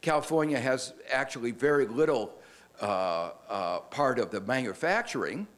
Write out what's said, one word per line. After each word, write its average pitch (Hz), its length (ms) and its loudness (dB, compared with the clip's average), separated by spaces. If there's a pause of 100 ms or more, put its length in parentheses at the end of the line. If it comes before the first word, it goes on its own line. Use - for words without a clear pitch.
California 151 560 2
has 131 340 0 (180)
actually 131 420 -2
very 143 340 4
little, 123 480 0 (480)
uh, 92 480 0 (180)
uh, 90 300 -2
part 131 400 0
of 104 120 -2
the 104 120 -4
manufacturing 131 1040 -2 (120)